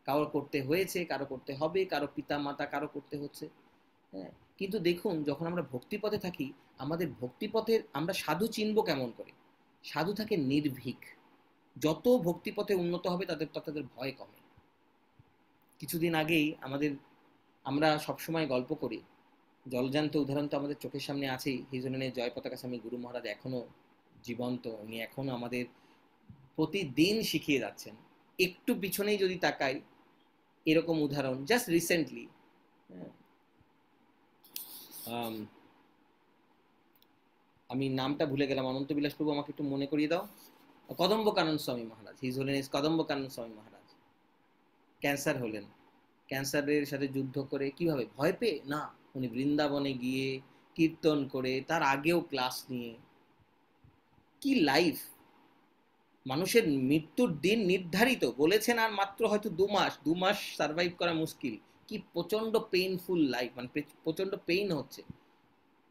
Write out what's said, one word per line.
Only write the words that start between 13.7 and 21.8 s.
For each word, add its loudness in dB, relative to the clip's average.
ভয় -6
কমে। -20
কিছুদিন 0
আগেই 4
আমাদের, 0
আমরা 4
সবসময় -2
গল্প -2
করি, -4
জলজান্ত 0
উদাহরণ 0
তো -2
আমাদের -4
চোখের -8
সামনে -4
আছেই। -4
হিজুলিনের -4